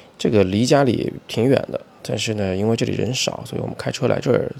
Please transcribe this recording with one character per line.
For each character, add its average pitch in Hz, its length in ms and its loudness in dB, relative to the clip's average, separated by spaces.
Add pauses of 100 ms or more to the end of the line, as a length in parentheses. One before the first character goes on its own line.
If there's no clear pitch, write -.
(180)
这 151 100 0
个 107 160 6
离 101 220 2
家 139 180 6
里 - 260 0 (160)
挺 117 220 0
远 139 60 4 (180)
的， - 80 -4 (220)
但 123 160 -4
是 110 160 -4
呢， 98 200 -2
因 101 140 0
为 117 80 2
这 127 80 0
里 110 80 -2
人 104 220 -2
少， - 320 -4
所 - 120 -8
以 - 40 -4
我 - 40 -4
们 - 120 -6
开 - 120 -6
车 123 160 -4
来 - 140 2
这 139 100 -2
儿 - 280 0